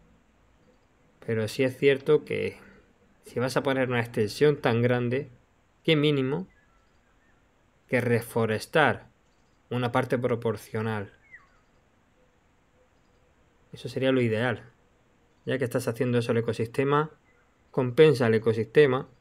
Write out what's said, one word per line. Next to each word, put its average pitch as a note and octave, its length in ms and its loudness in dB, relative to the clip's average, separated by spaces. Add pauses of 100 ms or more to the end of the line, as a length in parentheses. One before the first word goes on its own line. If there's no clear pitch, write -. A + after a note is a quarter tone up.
(1300)
Pero A2 220 -2
sí - 140 -4
es C3 160 -2
cierto C#3 460 2
que G2 340 -6 (680)
si - 160 -8
vas B2+ 160 -4
a C#3 60 2
poner C3 260 -2
una A#2+ 120 -2
extensión A#2+ 580 0
tan A#2 240 0
grande, B2 480 0 (520)
qué D#3+ 140 2
mínimo D3 520 0 (1400)
que B2 120 0
reforestar A#2 1080 0 (640)
una B2 220 -4
parte B2+ 260 0
proporcional. A2+ 960 -6 (2500)
Eso - 160 -14
sería C3 240 0
lo C3 80 2
ideal. A#2 420 0 (840)
Ya C3 120 -2
que C3+ 60 -4
estás B2 240 -4
haciendo B2 300 -2
eso A#2+ 140 -2
al A#2 60 0
ecosistema, C3+ 720 -2 (600)
compensa C3 560 4
al A2+ 80 4
ecosistema A#2+ 760 2 (120)